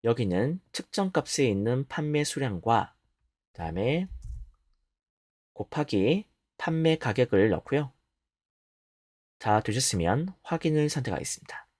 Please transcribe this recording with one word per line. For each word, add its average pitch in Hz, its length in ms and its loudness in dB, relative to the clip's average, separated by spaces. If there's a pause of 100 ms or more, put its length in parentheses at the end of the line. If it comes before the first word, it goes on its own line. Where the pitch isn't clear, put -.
여기는 117 560 2 (140)
측정 - 380 -4
값에 - 360 0
있는 117 400 0
판매 151 360 -2
수량과 113 720 -2 (580)
그다음에 110 540 -2 (1500)
곱하기 139 760 0 (300)
판매 160 400 2
가격을 104 520 4
넣고요. 135 440 -2 (1400)
다 107 240 2
되셨으면 110 720 0 (100)
확인을 156 460 0
선택하겠습니다. - 800 -6 (100)